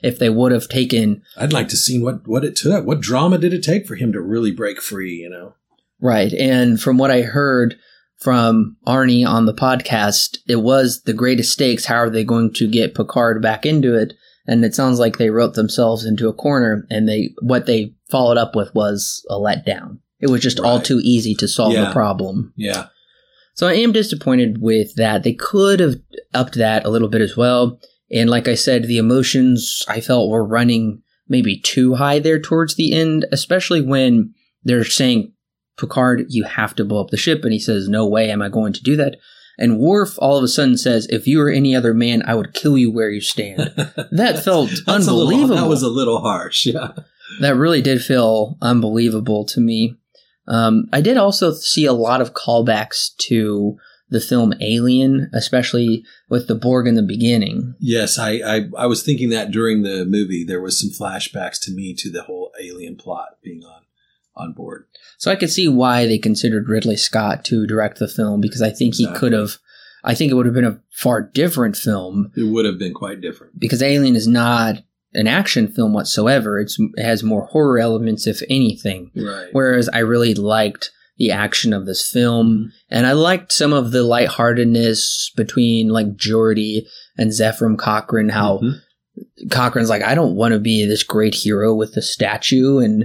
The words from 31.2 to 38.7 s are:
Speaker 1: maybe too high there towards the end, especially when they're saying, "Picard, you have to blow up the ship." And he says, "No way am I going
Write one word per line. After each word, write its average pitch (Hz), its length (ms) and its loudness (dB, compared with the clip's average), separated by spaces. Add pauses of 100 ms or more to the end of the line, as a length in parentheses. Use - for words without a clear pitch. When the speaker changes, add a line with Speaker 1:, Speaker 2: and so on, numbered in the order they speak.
Speaker 1:
maybe 113 320 0
too 127 360 2
high 143 240 2
there 160 200 2
towards 160 360 0
the 160 180 0
end, 160 380 0
especially 175 500 0
when 127 520 2 (300)
they're 120 220 2
saying, 123 480 0 (440)
"Picard, 127 520 0
you 117 160 -2
have - 300 -4
to 107 100 -2
blow 104 160 -2
up - 80 -6
the 110 80 -4
ship." 156 260 0
And 123 100 0
he 104 60 -2
says, 101 300 -2
"No 107 180 2
way 107 240 2
am 104 100 -2
I 101 80 -4
going 107 240 -2